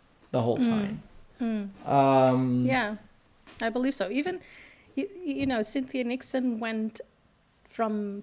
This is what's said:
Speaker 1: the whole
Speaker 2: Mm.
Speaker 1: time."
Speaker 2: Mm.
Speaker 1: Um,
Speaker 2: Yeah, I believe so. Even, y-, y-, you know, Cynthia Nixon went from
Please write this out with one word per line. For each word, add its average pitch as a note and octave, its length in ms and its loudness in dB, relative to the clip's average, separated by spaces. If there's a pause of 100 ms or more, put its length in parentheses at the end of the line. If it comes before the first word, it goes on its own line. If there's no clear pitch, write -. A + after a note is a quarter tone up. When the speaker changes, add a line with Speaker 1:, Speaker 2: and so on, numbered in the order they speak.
(340)
Speaker 1:
the B2+ 120 2
whole - 120 2
Speaker 2:
Mm. A#3+ 180 4
Speaker 1:
time." G#3 200 -2 (440)
Speaker 2:
Mm. A3 240 -2 (340)
Speaker 1:
Um, C3 680 6 (100)
Speaker 2:
Yeah, G#3+ 220 -2 (640)
I A3+ 160 -2
believe B3+ 240 0
so. F#3 60 -2 (140)
Even, F#4 140 -2 (600)
y-, E4 120 -2 (180)
y-, C#4 140 -4
you C#4 120 0
know, A#3 100 2
Cynthia C4 420 -2
Nixon B3 560 -2
went A3 400 -4 (760)
from G#3 460 -2